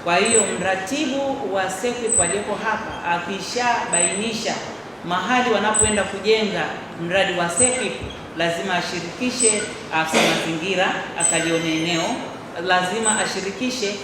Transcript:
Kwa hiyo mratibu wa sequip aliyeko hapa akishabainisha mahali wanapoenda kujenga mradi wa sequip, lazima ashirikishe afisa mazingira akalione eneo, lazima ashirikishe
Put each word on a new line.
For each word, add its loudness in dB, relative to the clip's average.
Kwa 2
hiyo 6
mratibu -2
wa 0
sequip 2
aliyeko 0
hapa -4
akishabainisha 0
mahali 2
wanapoenda 2
kujenga 0
mradi 2
wa 0
sequip, 2
lazima 0
ashirikishe 0
afisa 2
mazingira 0
akalione 2
eneo, 0
lazima 2
ashirikishe -2